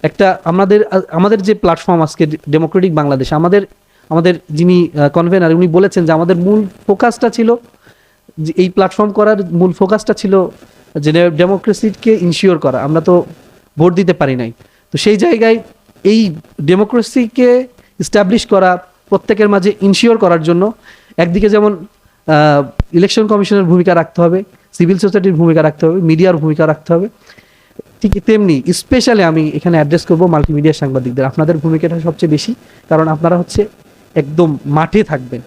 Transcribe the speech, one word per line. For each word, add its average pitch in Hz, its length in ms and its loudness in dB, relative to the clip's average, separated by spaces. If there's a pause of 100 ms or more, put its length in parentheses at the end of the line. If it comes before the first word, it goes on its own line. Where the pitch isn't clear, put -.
একটা 185 420 0
আমাদের, 196 400 2
আ-, 190 240 -2
আমাদের 196 340 0
যে 208 120 0
প্ল্যাটফর্ম 170 480 0
আজকে 156 240 -2
ডে-, 156 120 -6 (120)
ডেমোক্রেটিক 165 440 0
বাংলাদেশ, 143 380 -2
আমাদের, 175 300 0 (460)
আমাদের 170 260 0 (160)
যিনি, 175 440 2
আহ, 147 140 2
কনভেনার, 170 460 2
উনি 180 140 2
বলেছেন 180 380 0
যে 160 60 2
আমাদের 170 240 0
মূল 202 300 0 (200)
ফোকাসটা 233 420 -2
ছিল 233 280 0 (800)
যে 156 180 -6
এই 185 120 2
প্ল্যাটফর্ম 208 440 -2
করার 208 320 0
মূল 175 280 0
ফোকাসটা 202 400 -2
ছিল 190 360 0 (460)
যে 151 180 -2
ডে-, 175 180 4
ডেমোক্রেসিকে 190 920 0
ইনশিওর 175 380 0
করা। 127 240 -2
আমরা 156 180 0
তো 175 240 2 (540)
ভোট 170 160 2
দিতে 180 180 0
পারি 135 240 -2
নাই। 117 160 -6 (400)
তো 151 60 -4
সেই 208 180 2
জায়গায় 226 420 2 (460)
এই 208 300 2 (280)
ডেমোক্রেসিকে 240 1040 0 (340)
এস্টাবলিশ 208 460 0
করা, 185 400 0 (220)
প্রত্যেকের 208 400 0
মাঝে 196 320 0
ইনশিওর 220 380 2
করার 175 240 2
জন্য 175 300 0 (440)
একদিকে 175 320 0
যেমন, 208 380 0 (400)
আহ, 147 400 2 (260)
ইলেকশন 196 340 2
কমিশনের 202 360 0
ভূমিকা 180 320 2
রাখতে 170 280 -2
হবে, 175 200 0 (300)
সিভিল - 260 0
সোসাইটির 190 360 0
ভূমিকা 160 280 2
রাখতে 156 240 0
হবে, 170 140 0
মিডিয়ার 170 360 2
ভূমিকা 156 300 -2
রাখতে 156 260 -4
হবে, 175 160 -2 (960)
ঠিক 202 220 -2
তেমনি 196 380 2 (100)
স্পেশালি 240 500 0
আমি 160 260 0
এখানে 160 280 -2
অ্যাড্রেস 156 300 0
করবো 175 200 2
মাল্টিমিডিয়া 151 480 0
সাংবাদিকদের। 131 500 -4
আপনাদের 156 320 -2
ভূমিকাটা 160 440 -2
সবচেয়ে 160 300 -4
বেশি, 156 240 -4 (340)
কারণ 160 200 0
আপনারা 165 300 -2
হচ্ছে 202 280 -4 (480)
একদম 156 520 -2
মাঠে 165 380 0
থাকবেন। 127 420 -8